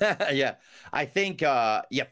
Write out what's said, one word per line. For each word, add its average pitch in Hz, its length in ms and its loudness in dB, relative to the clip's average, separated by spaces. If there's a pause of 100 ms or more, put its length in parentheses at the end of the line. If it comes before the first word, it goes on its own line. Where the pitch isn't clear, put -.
yeah. 202 300 0
<laughs> - 20 0
Yeah. 135 220 0 (380)
I 147 140 -2
think, 190 360 -2
uh, 120 480 2
yeah, 131 220 -2